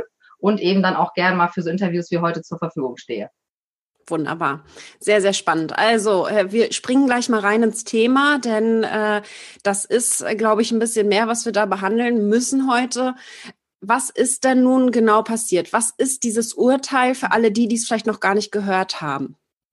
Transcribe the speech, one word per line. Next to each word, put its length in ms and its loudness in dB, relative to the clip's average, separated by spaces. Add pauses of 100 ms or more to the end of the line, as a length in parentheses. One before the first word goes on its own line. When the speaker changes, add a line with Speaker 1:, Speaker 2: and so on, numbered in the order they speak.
(440)
Speaker 1:
und 160 2
eben 220 2
dann 140 2
auch 180 -2
gern 240 0
mal 120 2
für 120 -6
so 80 -4
Interviews 400 -2
wie 80 -2
heute 240 -2
zur 160 -12
Verfügung 400 -6
stehe. 320 -10 (760)
Speaker 2:
Wunderbar. 560 -4 (360)
Sehr, 220 2
sehr 120 2
spannend. 440 -2
Also, 500 2
äh, 240 0
wir 220 0
springen 320 2
gleich 240 0
mal 120 2
rein 200 2
ins 220 0
Thema, 560 2
denn, 440 0
äh, 380 -2 (400)
das 240 -2
ist, 360 0
äh, 140 -4
glaube 280 2
ich, 80 -2
ein 80 0
bisschen 280 0
mehr, 200 2
was 180 -4
wir 60 -4
da 160 0
behandeln 600 0
müssen 460 0
heute. 400 -2 (680)
Was 280 -2
ist 340 -2
denn 200 4
nun 280 4
genau 300 4
passiert? 520 -4
Was 220 0
ist 280 -2
dieses 320 -2
Urteil 580 2
für 180 -4
alle 200 2
die, 160 0
die 80 0
es 100 -4
vielleicht 220 -4
noch 120 -4
gar 140 0
nicht 180 -2
gehört 480 -2
haben? 380 -6 (360)